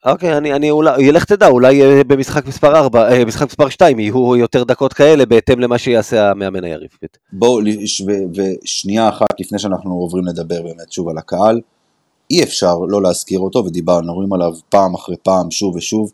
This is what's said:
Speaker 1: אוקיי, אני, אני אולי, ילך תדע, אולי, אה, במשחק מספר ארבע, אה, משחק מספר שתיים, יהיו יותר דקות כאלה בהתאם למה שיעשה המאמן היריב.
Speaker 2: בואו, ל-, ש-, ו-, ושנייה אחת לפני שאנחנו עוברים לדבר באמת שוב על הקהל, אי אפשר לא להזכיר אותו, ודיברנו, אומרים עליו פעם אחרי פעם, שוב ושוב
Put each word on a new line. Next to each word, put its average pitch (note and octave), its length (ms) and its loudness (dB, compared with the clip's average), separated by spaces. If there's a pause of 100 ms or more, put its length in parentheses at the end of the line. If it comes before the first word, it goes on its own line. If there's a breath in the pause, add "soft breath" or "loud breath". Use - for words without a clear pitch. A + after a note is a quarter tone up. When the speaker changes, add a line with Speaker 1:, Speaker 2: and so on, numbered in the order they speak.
Speaker 1:
אוקיי, D#3 320 0
אני, D3 160 -2
אני D3 180 0
אולי, D3+ 320 2
ילך D3 220 4
תדע, G3+ 220 4
אולי, C3+ 360 6
אה, C#3 200 6
במשחק C3+ 440 -2
מספר C#3+ 280 2
ארבע, B2 360 4
אה, B2 140 4
משחק A#2+ 220 -4
מספר C#3 220 -2
שתיים, C#3 300 2
יהיו A#2+ 360 0
יותר B2 280 0
דקות B2+ 300 -2
כאלה C#3+ 320 4
בהתאם A#2 340 2
למה A#2+ 180 0
שיעשה A2 540 0
המאמן F#2+ 320 -6
היריב. D#2+ 260 -12 (440)
Speaker 2:
בואו, A#2 280 0
ל-, G#2+ 240 -2
ש-, - 160 -8
ו-, G2 400 -4
ושנייה G2 680 -2
אחת - 300 -4
לפני G2 200 -8
שאנחנו F#2 320 -6
עוברים F2+ 340 -6
לדבר E2+ 380 -8
באמת E2+ 280 -18
שוב E2+ 180 -8
על D#2+ 80 -8
הקהל, G#2 440 -2 (680)
אי D#3+ 120 2
אפשר F2+ 320 -2 (120)
לא G2+ 140 0
להזכיר F#2 380 -2
אותו, F#2+ 260 -2
ודיברנו, E2+ 460 -2
אומרים G2 220 -6
עליו E2+ 200 -2 (160)
פעם F#2+ 260 2
אחרי F2 280 -10
פעם, F2+ 280 -2
שוב F#2 240 -6
ושוב G#2+ 380 -6